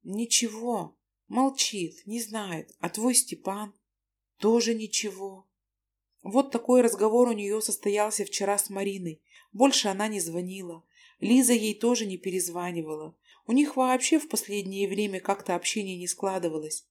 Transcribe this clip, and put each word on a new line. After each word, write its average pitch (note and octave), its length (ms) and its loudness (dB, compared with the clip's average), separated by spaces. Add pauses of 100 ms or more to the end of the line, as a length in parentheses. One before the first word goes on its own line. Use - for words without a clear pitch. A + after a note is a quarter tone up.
Ничего, A3 920 -2 (300)
молчит, A3 760 -2
не A3 160 -6
знает. G3+ 580 -10
А E3+ 100 -4
твой A#3 260 0
Степан? G3+ 580 -4 (640)
Тоже A3+ 360 2
ничего. G3 760 -6 (760)
Вот C4+ 280 2
такой B3 300 6
разговор A3+ 480 4
у A3+ 40 0
неё G#3 280 -2
состоялся G#3 640 0
вчера G3+ 320 -2
с - 120 -2
Мариной. G3 520 -6 (300)
Больше B3 360 4
она G3 200 0
не G#3+ 120 -4
звонила. F3 640 -8 (360)
Лиза A#3+ 340 6
ей G#3+ 220 2
тоже A#3 300 0
не F#3+ 120 -6
перезванивала. E3+ 1000 -6 (300)
У A3 60 -4
них C#4+ 260 4
вообще B3+ 420 4
в D#4 80 -6
последнее G3 600 -2
время G3 320 -2
как-то G3 360 -2
общение F#3+ 420 -4
не F3+ 100 -8
складывалось. E3+ 840 -4